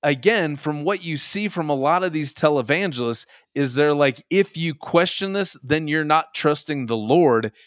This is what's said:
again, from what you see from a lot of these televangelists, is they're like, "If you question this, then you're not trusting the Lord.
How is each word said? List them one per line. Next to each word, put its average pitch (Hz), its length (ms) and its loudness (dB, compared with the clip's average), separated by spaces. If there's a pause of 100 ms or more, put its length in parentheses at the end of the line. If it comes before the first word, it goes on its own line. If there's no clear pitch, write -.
again, 147 540 0
from 147 280 -6
what 185 180 -2
you 165 140 -6
see 202 320 -2
from 160 220 -4
a 143 40 0
lot 151 300 2
of 180 80 -2
these 151 220 -4
televangelists, 139 920 0 (280)
is 139 200 -2
they're 147 200 2
like, 143 340 0
"If 190 280 0
you 165 180 -4
question 185 580 0
this, 196 300 -4
then 151 260 -2
you're 156 160 -2
not 156 300 0
trusting 147 520 0
the 117 100 -2
Lord. 113 560 4 (140)